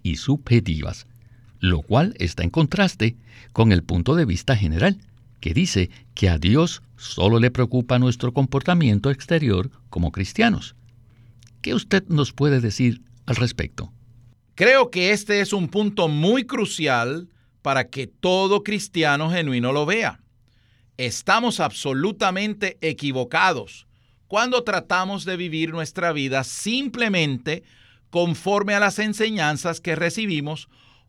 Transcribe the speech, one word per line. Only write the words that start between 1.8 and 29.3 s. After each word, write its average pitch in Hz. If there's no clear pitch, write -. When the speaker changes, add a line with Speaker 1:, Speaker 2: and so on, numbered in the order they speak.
Speaker 1:
cual 156
está 85
en 87
contraste 160
con 113
el 87
punto 90
de 170
vista 113
general, 101
que -
dice 101
que 98
a 85
Dios 143
solo 107
le 123
preocupa 123
nuestro 123
comportamiento 135
exterior 135
como 85
cristianos. -
¿Qué -
usted 196
nos 143
puede 139
decir 117
al 123
respecto? -
Speaker 2:
Creo 247
que 180
este 208
es 202
un 180
punto 202
muy 180
crucial 156
para 131
que 135
todo 190
cristiano 160
genuino 131
lo 147
vea. 190
Estamos 190
absolutamente 185
equivocados 143
cuando 240
tratamos 190
de 180
vivir 160
nuestra 165
vida 135
simplemente 196
conforme 196
a 202
las 202
enseñanzas 202